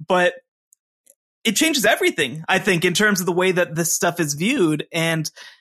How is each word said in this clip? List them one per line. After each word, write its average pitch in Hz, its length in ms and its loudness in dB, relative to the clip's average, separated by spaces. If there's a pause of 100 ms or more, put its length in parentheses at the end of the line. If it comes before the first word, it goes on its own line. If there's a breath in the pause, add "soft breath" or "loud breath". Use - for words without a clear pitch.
but 180 300 2 (1120)
it 220 100 0
changes 302 320 0
everything, 160 640 0
I 190 100 2
think, 185 260 0
in 180 80 2
terms 208 280 2
of 180 60 -6
the 185 60 0
way 185 200 2
that 170 240 -2
this 165 180 -2
stuff 170 240 -2
is 151 160 -2
viewed. 165 580 0
And 165 380 -2 (300 loud breath)